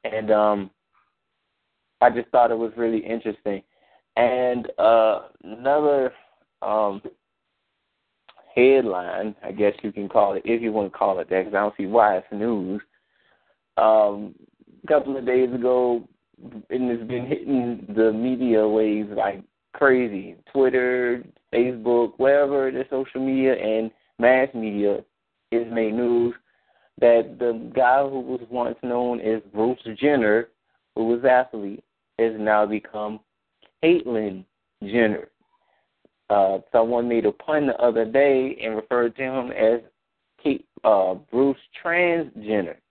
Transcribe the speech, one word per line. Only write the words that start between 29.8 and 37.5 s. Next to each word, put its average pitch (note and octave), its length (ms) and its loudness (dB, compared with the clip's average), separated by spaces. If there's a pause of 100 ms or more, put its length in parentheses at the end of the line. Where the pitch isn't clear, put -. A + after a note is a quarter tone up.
Jenner, A#2+ 500 2 (480)
who A2+ 120 -2
was A#2+ 180 0
athlete, A#2+ 580 0 (340)
has A2 220 0
now G#2+ 260 2
become G#2+ 540 -8 (640)
Caitlyn A2 600 0 (360)
Jenner. G#2+ 480 0 (1000)
Uh, G2 300 2 (120)
someone A#2+ 360 0
made A#2 180 0
a G#2 60 4
pun D3+ 360 -2